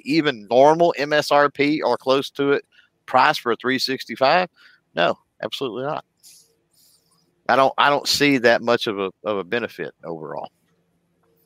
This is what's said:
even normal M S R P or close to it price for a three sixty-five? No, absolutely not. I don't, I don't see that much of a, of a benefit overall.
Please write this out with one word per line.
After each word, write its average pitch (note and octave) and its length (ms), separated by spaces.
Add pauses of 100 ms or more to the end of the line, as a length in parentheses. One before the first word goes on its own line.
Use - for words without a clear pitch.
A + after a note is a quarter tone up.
even C#3 440
normal D3+ 480
M C#3+ 160
S D3+ 180
R C#3+ 180
P D3 320
or A#2 160
close C3+ 340
to C#3 200
it - 140 (420)
price C#3 320
for A#2+ 120
a A2 40
three B2+ 240
sixty-five? C3+ 680 (480)
No, - 220 (260)
absolutely A#2 420
not. D3+ 200 (1400)
I A#2+ 60
don't, C3+ 240
I C3 100
don't C#3+ 180
see C#3+ 320
that A#2 220
much A#2 240
of G2+ 140
a, G2 100 (140)
of G#2+ 160
a F#2 40
benefit F2+ 500 (100)
overall. D#2 460 (960)